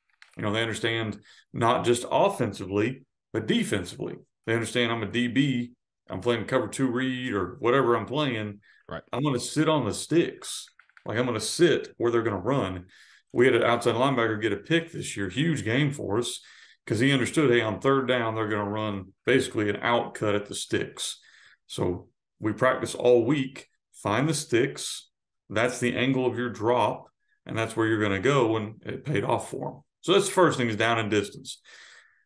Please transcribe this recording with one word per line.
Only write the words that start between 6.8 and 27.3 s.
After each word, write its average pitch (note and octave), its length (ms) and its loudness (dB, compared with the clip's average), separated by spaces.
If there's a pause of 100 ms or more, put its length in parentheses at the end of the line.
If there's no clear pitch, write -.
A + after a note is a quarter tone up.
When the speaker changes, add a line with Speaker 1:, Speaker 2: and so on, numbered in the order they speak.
Speaker 1:
read B2+ 440 -4
or F2+ 260 -4
whatever A#2+ 360 4
I'm A2 100 -2
playing. A2 540 -4 (300)
Speaker 2:
Right. E2 140 -10 (100)
Speaker 1:
I'm B2+ 100 -2
gonna C3+ 160 2
sit D#3 300 0
on D3+ 160 2
the G2 80 -2
sticks. - 760 -2 (380)
Like, G#2+ 120 -6
I'm B2+ 80 2
gonna A#2 140 -2
sit - 580 2
where A#2 140 0
they're A#2 120 2
gonna G#2+ 140 -2
run. F#2+ 500 -2 (440)
We B2 140 6
had B2 100 6
an A#2 80 4
outside A#2 320 2
linebacker A#2 460 0
get A2 100 2
a G2 60 -2
pick E3 340 -2
this - 240 -8
year, G2 140 -4
huge C3+ 340 0
game C3 280 0
for G#2 260 -4
us, - 240 -4 (440)
'cause G#2+ 140 0
he C#3 140 4
understood, C3+ 360 2
hey, A#2+ 120 4
on G#2+ 180 -2
third C3+ 280 2
down, A#2 280 0
they're A2 140 -2
gonna G#2 200 -2
run G#2 440 -6 (120)
basically A#2+ 440 2
an G2+ 80 -2
out - 380 0
cut G#2 200 0
at G2+ 120 -4
the F#2+ 80 -10
sticks. - 640 -6 (480)
So - 420 -4 (300)
we G#2+ 120 -2
practice B2 440 0
all A#2+ 300 6
week, C3+ 440 -2 (240)
find A2+ 340 0
the D#3+ 60 0
sticks, - 760 -2 (400)
that's A#2+ 300 0
the A#2+ 160 0
angle B2+ 300 2
of A2+ 120 -2
your B2 120 -2
drop, A2 600 0 (360)